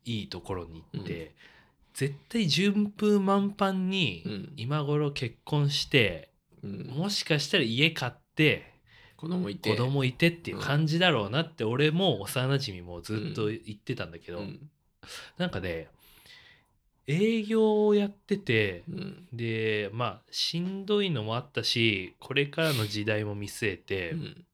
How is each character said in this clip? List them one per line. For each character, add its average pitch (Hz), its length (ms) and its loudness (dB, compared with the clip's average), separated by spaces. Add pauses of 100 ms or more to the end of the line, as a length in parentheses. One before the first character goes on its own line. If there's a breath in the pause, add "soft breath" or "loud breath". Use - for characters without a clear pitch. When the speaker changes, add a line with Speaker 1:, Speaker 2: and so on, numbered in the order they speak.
Speaker 1:
い 110 200 -4
い - 40 -14
と 90 120 -12
こ 98 140 -8
ろ 87 120 -8
に 82 260 -16
行 - 100 -8
っ 92 40 -10
て、 85 180 -8
Speaker 2:
う 78 40 -18
ん。 - 20 -20 (640 loud breath)
Speaker 1:
絶 143 200 -4 (140)
対 226 180 2
順 202 440 2
風 208 280 4
満 196 400 2
帆 190 300 0
に、 165 380 0
Speaker 2:
う - 20 -4
ん。 98 280 -8
Speaker 1:
今 139 280 -2
頃 147 260 0
結 131 340 -6
婚 147 260 2
し - 160 -2
て、 95 440 4 (320)
Speaker 2:
う - 40 -10
ん。 101 220 -8
Speaker 1:
も 151 200 -2
し - 160 -2
か 151 140 2
し 147 100 -2
た - 80 2
ら 156 80 6
家 120 260 4
買 131 200 -4
っ - 20 -18 (220)
て、 143 400 2 (420 soft breath)
Speaker 2:
子 160 120 -12
供 180 200 -2
い - 80 -6
て。 107 140 -2
Speaker 1:
子 101 60 4
供 131 280 0
い 127 80 0
て 165 160 2
っ 170 40 2
て - 180 -8
い - 40 -4
う 98 60 -8
感 147 260 2
じ 156 120 0
だ 180 120 4
ろ 107 180 2
う - 20 -6
な 151 140 0
っ 160 80 -12
て、 - 120 -4
Speaker 2:
う 107 40 0
ん。 - 20 0
Speaker 1:
俺 143 200 4
も 165 300 2
幼 131 360 0
馴 135 160 -2
染 90 100 -10
も 87 180 -12
ず 107 320 -4
っ - 20 -8
と 110 120 0
言 110 120 -2 (140)
っ 101 60 -12
て - 160 -6
た 104 100 -6
ん 82 60 -12
だ 85 80 -18
け - 120 -16
ど、 104 100 -8
Speaker 2:
う - 20 -8
ん。 - 20 -8
う 98 40 -10
ん。 - 220 -16 (680 loud breath)
Speaker 1:
な 180 80 -2
ん 175 40 -4
か 95 100 -6
ね、 82 280 -6 (1200 loud breath)
営 214 360 2
業 214 420 4
を 208 80 6
や 202 140 4
っ - 20 -6
て - 260 -2
て、 107 520 0
Speaker 2:
う - 40 -8
ん。 95 400 -10
Speaker 1:
で、 110 600 -2
ま 120 140 -4
あ、 107 240 -6
し - 280 -4
ん 190 280 -4
ど 208 160 2
い 190 80 0
の 127 120 0
も 110 140 -2
あ 123 40 0
っ - 100 -14
た 113 120 -4
し、 107 560 2
こ - 160 -8
れ 143 120 4
か 156 160 -4
ら 156 100 2
の 113 140 0
時 104 180 -4
代 107 200 0
も 104 120 -6
見 101 120 -8
据 101 260 -4
え - 20 -12
て、 90 340 -4
Speaker 2:
う 82 60 -4
ん。 - 380 -10